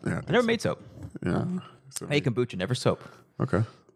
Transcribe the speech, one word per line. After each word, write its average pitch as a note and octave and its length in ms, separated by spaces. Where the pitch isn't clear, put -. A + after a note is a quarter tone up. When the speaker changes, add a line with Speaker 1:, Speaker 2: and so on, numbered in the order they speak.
Speaker 1:
Yeah, - 60
I E3+ 60
Speaker 2:
I - 20
Speaker 1:
think - 100
Speaker 2:
never A3+ 120
Speaker 1:
so. A#3 40
Speaker 2:
made A3+ 140
soap. - 220
Speaker 1:
Yeah. F2 180
So - 160
Speaker 2:
I - 40
hate D3 160
kombucha, B2 300
never F#2+ 200
soap. - 260
Speaker 1:
Okay. G#2+ 240